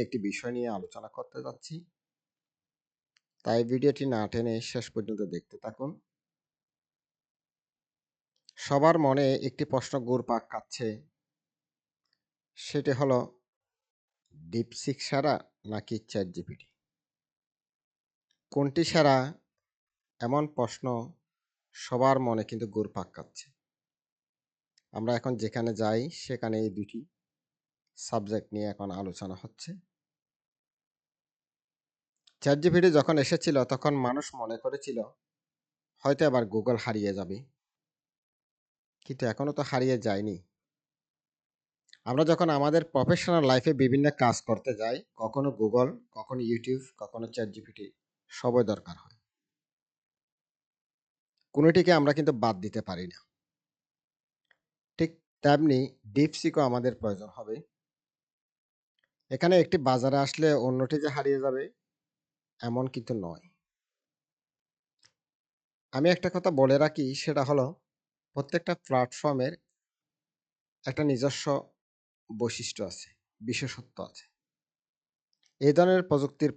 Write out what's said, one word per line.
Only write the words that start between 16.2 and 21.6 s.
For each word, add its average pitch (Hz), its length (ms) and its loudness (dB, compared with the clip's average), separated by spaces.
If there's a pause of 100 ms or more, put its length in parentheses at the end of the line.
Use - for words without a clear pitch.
জিপিটি? - 320 -14 (1800)
কোনটি 143 320 0
সেরা, 143 340 4 (1040)
এমন 135 260 0
প্রশ্ন 127 380 -6 (880)